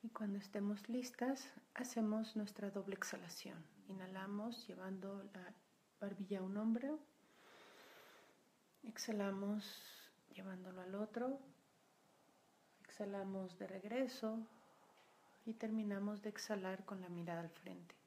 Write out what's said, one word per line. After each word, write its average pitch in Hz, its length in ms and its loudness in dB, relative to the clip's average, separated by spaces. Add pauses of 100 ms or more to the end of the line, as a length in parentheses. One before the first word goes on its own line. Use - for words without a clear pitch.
(120)
Cuando 202 260 2
estemos 202 500 2
listas, 247 580 2 (280)
hacemos 220 600 4
nuestra 202 340 0
doble 196 240 0
exhalación. 170 720 -4 (240)
Inhalamos 196 760 -2
llevando 190 560 -4 (100)
la 180 220 -10 (460)
barbilla 196 400 2
a - 20 2
un 190 140 2
hombro. 240 420 6 (1800)
Exhalamos 208 1000 2 (520)
llevándolo 185 480 -6
al 185 120 -2
otro. 226 440 2 (1500)
Exhalamos 196 760 -2
de 196 80 -4
regreso 220 720 0 (1080)
y 220 80 0
terminamos 208 680 2
de 214 60 0
exhalar 190 560 0
con 190 160 -4
la 180 80 -6
mirada 170 320 0
al 165 100 -4
frente. 180 440 -12 (120)